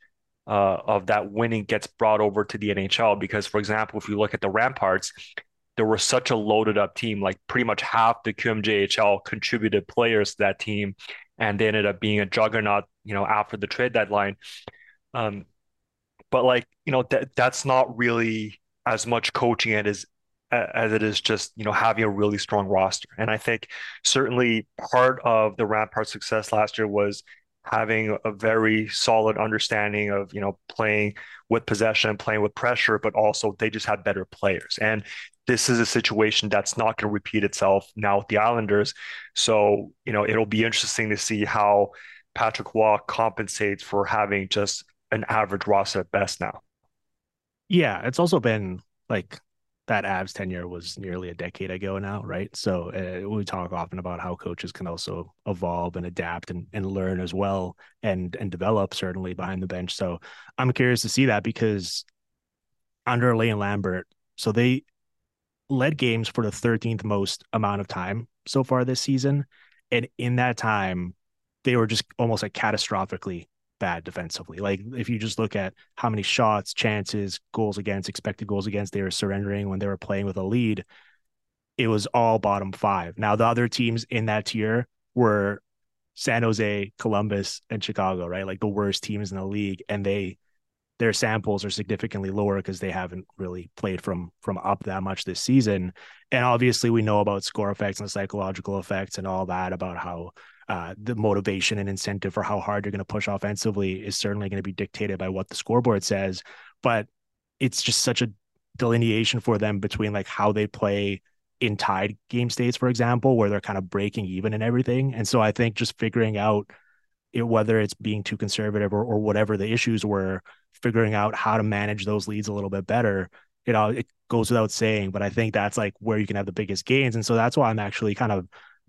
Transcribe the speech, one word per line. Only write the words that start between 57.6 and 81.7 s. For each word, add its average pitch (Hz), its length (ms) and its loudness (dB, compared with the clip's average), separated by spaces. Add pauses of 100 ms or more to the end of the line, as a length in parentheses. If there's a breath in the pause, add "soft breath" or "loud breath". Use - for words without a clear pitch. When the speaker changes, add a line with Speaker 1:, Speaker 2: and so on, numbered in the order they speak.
Speaker 2:
and, 92 380 -2
and 104 100 -6
develop, 98 440 0
certainly, 92 400 -6
behind 92 280 -6
the 92 40 -6
bench. 90 280 -8
So 87 260 -4 (360 loud breath)
I'm 127 160 2
curious 123 300 2
to 107 80 -4
see 135 160 4
that 104 160 4
because 107 640 -2 (1000)
under 120 300 2
Lane 113 220 2
Lambert, 101 500 -2 (280)
so - 160 -2
they 127 320 2 (880)
led 139 260 2
games 113 320 0
for 117 160 -2
the 104 80 -2
thirteenth 113 520 0
most 101 380 -2 (100)
amount 101 280 0
of 92 80 -8
time 98 380 -6 (200)
so 135 180 0
far 127 200 2
this 127 160 -2
season. 139 460 2 (440 soft breath)
And 120 180 0 (100)
in 123 180 0
that 123 200 2
time, 92 580 -2 (500)
they 123 120 4
were 113 100 4
just 110 180 -2 (140)
almost, 117 240 0
like, 104 100 -6
catastrophically 98 920 -4 (340)
bad 85 240 -4
defensively. 82 540 -10
Like, 98 220 -2 (160)
if 113 120 -6
you 120 100 -2
just 110 200 -6
look 107 180 -2
at 95 180 -4 (220 soft breath)
how 117 120 0
many 107 140 -2
shots, 107 520 2
chances, 104 640 -2 (120)
goals 107 240 0
against, 98 320 -4
expected 101 380 -8
goals 101 220 -2
against, 101 240 -4
they 101 100 -2
were 92 80 -2
surrendering 101 580 -2
when 95 120 -4
they 101 80 -2
were 98 80 -4
playing 98 300 -4
with 95 100 -4
a 95 60 -4
lead, 107 420 0 (920 soft breath)